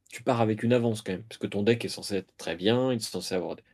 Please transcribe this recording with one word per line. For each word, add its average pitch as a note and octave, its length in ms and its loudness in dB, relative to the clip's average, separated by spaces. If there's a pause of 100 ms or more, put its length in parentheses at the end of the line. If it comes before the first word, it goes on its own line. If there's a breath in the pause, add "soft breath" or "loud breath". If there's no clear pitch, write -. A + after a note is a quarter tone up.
(100)
tu - 120 -16
pars A#2+ 180 2
avec A2 220 2
une A#2+ 100 4
avance A#2 300 2
quand G2 100 -4
même, F2+ 120 -6
parce - 140 -18
que - 80 -6
ton G2+ 160 -2
deck A#2 220 4
est F#2 40 -2
censé - 280 -6
être - 200 -6
très E2 200 -6
bien, A#2+ 360 2
il A#2+ 40 0
est - 40 -2
censé F#2 340 -6
avoir E2 220 -4
des, - 60 -20 (120)